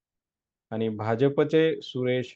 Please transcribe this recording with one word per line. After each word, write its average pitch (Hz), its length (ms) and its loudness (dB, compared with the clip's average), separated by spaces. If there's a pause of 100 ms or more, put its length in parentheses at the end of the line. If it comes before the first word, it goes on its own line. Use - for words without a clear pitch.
(720)
आणि 113 180 -2
भाजपचे 139 920 2
सुरेश 127 540 -4